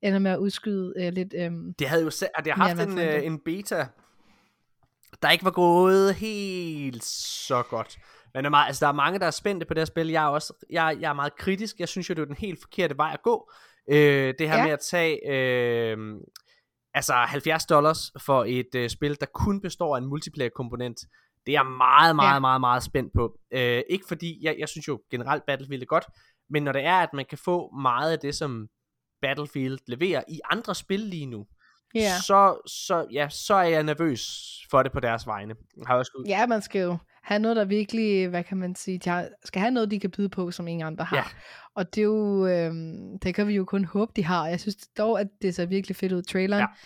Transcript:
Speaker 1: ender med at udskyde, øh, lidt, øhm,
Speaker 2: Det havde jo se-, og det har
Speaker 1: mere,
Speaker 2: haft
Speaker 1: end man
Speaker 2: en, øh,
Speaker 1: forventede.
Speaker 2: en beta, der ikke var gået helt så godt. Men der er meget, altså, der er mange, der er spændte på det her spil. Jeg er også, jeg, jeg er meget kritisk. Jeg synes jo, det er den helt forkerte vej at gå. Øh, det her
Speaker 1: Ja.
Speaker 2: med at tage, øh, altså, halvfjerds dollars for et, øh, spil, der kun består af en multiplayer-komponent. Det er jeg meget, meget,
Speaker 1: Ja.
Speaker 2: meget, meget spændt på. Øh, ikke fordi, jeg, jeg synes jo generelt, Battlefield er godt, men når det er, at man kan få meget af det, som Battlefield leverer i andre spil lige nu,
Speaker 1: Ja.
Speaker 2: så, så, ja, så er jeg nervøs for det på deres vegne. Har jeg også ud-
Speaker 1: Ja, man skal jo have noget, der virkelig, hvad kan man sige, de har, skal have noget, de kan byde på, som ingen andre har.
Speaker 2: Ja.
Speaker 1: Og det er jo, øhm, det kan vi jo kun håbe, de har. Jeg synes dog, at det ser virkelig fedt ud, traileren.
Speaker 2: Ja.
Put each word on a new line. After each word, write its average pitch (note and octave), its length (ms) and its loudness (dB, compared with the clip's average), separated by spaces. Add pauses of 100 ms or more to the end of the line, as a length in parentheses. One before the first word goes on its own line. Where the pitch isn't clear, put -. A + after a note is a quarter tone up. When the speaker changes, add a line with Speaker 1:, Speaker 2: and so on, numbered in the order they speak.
Speaker 1:
ender G3 160 2
med F#3+ 120 4
at F#3 80 0
udskyde, G3 580 -2
øh, F3+ 160 -2
lidt, F#3 240 -6
øhm, E3+ 420 -6
Speaker 2:
Det C#3 100 -2
havde E3 160 4
jo D#3 60 -2
se-, - 260 -6
og D#3 80 -4
det D#3 80 0
har D#3+ 60 0
Speaker 1:
mere, F#3+ 100 6
Speaker 2:
haft E3+ 200 0
Speaker 1:
end - 60 -4
man F3+ 40 -2
Speaker 2:
en, E3+ 60 0
øh, - 100 0
Speaker 1:
forventede. D3+ 180 0
Speaker 2:
en D#3 120 -6
beta, E3 420 -4 (1400)
der D3 80 4
ikke E3+ 140 2
var F#3 60 4
gået F#3 640 6
helt F3+ 920 -6
så - 580 -4
godt. - 360 -8 (360)
Men C3+ 100 -4
der C#3+ 40 0
er - 20 0
meget, D3 160 6
altså, C3+ 180 -2
der C#3+ 80 4
er - 40 -2
mange, D#3+ 220 0
der F#3 80 -2
er D#3 40 0
spændte F#3 360 -6
på D#3+ 80 -6
det D#3+ 60 -2
her D#3+ 40 0
spil. E3 240 -4
Jeg D#3+ 160 2
er D3 40 2
også, D3 240 -4 (180)
jeg, D#3+ 300 0
jeg D#3+ 80 -4
er D3 60 -2
meget C#3+ 220 -4
kritisk. G3 440 -4
Jeg E3+ 80 -4
synes F3+ 220 -8
jo, F3 40 -2
det D#3+ 80 -4
er C#3+ 40 -4
den C#3+ 100 -10
helt F#3+ 240 -10
forkerte D#3+ 360 -4
vej D3+ 160 -2
at - 100 -10
gå. - 280 0 (400)
Øh, C#3 480 6
det D#3 100 -2
her D#3 80 2
Speaker 1:
Ja. B3 80 4
Speaker 2:
med D#3 80 2
at C#3+ 80 -2
tage, D#3+ 520 0
øh, A#2+ 640 0 (960)
altså, C#3 180 0
halvfjerds C#3 540 0
dollars D#3 520 2
for C3 300 2
et, B2 260 -4
øh, A#2+ 160 0
spil, D3 300 -2
der C#3 60 -4
kun G3 340 -2
består E3 360 -2
af B2 40 -2
en B2+ 60 -6
multiplayer-komponent. B2 920 -6 (460)
Det C3+ 80 0
er D3 40 6
jeg C3+ 80 4
meget, C3+ 500 8
meget, C#3 180 6
Speaker 1:
Ja. C#3 40 4
Speaker 2:
meget, C3 220 4
meget B2 220 2
spændt - 320 -4
på. A#2+ 240 -2 (140)
Øh, B2 380 0
ikke F#3 180 -2
fordi, E3+ 340 -8
jeg, D3+ 160 -2
jeg D3+ 100 -6
synes - 200 -10
jo B2+ 120 -6 (100)
generelt, C3+ 360 -4
Battlefield C3+ 360 -6
er B2 40 -12
godt, E3 200 0 (440)
men D3 120 0
når C#3+ 100 -2
det C3+ 120 0
er, F3 120 4
at E3+ 160 4
man C#3 160 -6
kan D3+ 100 -12
få F3 380 -2
meget C3+ 360 2
af D#3 60 -2
det, C#3+ 160 -6
som A#2 340 -6 (540)
Battlefield C3+ 640 -4
leverer C#3 420 -2
i D3+ 120 -14 (100)
andre G#3 240 -4
spil G3 260 -4
lige F3+ 260 -8
nu, G#2+ 200 -10 (480)
Speaker 1:
Ja. G3+ 320 0
Speaker 2:
så, G3 400 6
så, - 460 -4
ja, C#3+ 160 0
så - 260 -2
er F#3+ 140 6
jeg D#3 140 4
nervøs D3+ 400 0 (480)
for C3 120 6
det C3 100 0
på C#3 80 -4
deres A#2 260 -2
vegne. G#2+ 280 -8 (320)
Har B2+ 80 4
jeg B2 40 4
også B2+ 200 -2
ud- C3 60 -10
Speaker 1:
Ja, G3+ 220 2
man A3+ 160 0
skal - 180 -4
jo F3 160 -2 (260)
have G#3 160 -2
noget, A3+ 180 2
der G#3+ 80 2
virkelig, G#3 640 2
hvad F3 160 -2
kan F#3+ 120 -6
man F#3 180 -4
sige, F#3 240 -6
de F3+ 120 -4
har, F3 180 -2 (160)
skal - 160 -6
have A3+ 100 2
noget, A3+ 200 2
de G#3 100 -2
kan F#3+ 100 -2
byde G3+ 180 -2
på, F3+ 220 -4
som F3 180 -8
ingen E3 180 -6
andre D#3+ 180 -6
har. E3 120 -2
Speaker 2:
Ja. C3 60 2 (520)
Speaker 1:
Og F#3 200 -4
det G#3+ 60 0
er G#3+ 40 6
jo, G#3 420 2
øhm, E3 720 -2
det F3+ 160 -4
kan G#3 140 2
vi G#3 60 2
jo F#3+ 100 2
kun G3 200 0
håbe, G3+ 320 -2
de F#3+ 80 0
har. E3 240 0
Jeg F3 120 -2
synes - 160 -6
dog, G#3+ 440 -2
at G3+ 60 0 (160)
det F#3 120 -2
ser F3 120 -2
virkelig F#3+ 300 -4
fedt F#3 160 -2
ud, F3+ 100 -2
traileren. G3 380 0
Speaker 2:
Ja. A3+ 60 4 (200)